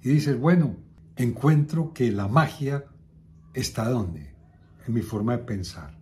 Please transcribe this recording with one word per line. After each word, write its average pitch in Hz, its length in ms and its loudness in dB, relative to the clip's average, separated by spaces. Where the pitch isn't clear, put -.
y 123 100 -2
dices, 143 280 2
bueno, 151 380 4
encuentro 147 760 2
que 117 200 0
la 101 160 -2
magia 143 560 0
está 113 360 -4
¿dónde? 90 480 -4
En 117 80 -2
mi 113 80 0
forma 107 340 -2
de 120 60 -6
pensar. 82 600 -10